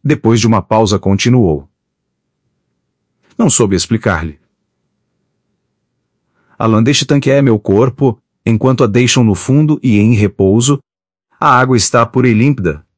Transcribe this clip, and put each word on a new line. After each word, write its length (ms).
Depois 380
de 60
uma 140
pausa 380
continuou. 680
Não 100
soube 280
explicar-lhe. 600
Alan, 240
deste 240
tanque 240
é 100
meu 180
corpo, 640
enquanto 380
a 60
deixam 340
no 120
fundo 480
e 160
em 160
repouso, 640
a 180
água 180
está 280
pura 240
e 60
límpida. 520